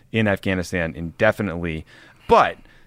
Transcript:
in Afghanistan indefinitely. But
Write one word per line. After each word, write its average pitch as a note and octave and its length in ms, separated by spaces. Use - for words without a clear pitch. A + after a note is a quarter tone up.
in A2 160
Afghanistan F#2 680
indefinitely. E2+ 920
But C3+ 300